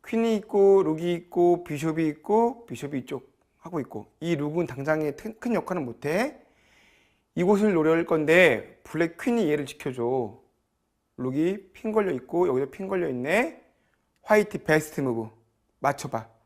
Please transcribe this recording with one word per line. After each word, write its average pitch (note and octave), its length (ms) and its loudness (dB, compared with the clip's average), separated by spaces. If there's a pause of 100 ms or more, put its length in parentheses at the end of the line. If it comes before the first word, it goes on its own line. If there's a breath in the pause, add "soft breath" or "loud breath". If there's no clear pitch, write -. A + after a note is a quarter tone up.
퀸이 A3+ 300 0
있고, G3 460 4
룩이 D#3+ 300 -2
있고, F3 500 2
비숍이 D#3 460 -2
있고, A3+ 560 0
비숍이 C#3 360 -8
이쪽 - 300 -12 (280)
하고 E3 220 -6
있고. A2 300 -12 (100)
이 E3+ 140 -2
룩은 D3+ 320 -4
당장에 D3 440 -2
큰, D#4+ 280 -14
큰 A#3+ 160 -4
역할은 F3 300 -4
못해. E3 560 -4 (960 soft breath)
이곳을 G3 400 2
노려할 E3 320 2
건데 D#3 760 2
블랙 E3 360 -4
퀸이 A#3 320 0
얘를 D3 160 0
지켜줘. B2 760 -4 (760)
룩이 D#3 560 -4
핀 A3 180 -6
걸려 G#3 200 0
있고, E3+ 360 0
여기도 C3+ 220 0
핀 F#3+ 180 -12
걸려 F3 220 -2
있네. E3 520 -2 (600)
화이트 G#3+ 420 2
베스트 D#3 380 0
무브. A2+ 260 -4 (520)
맞춰봐. C3+ 500 -4 (160)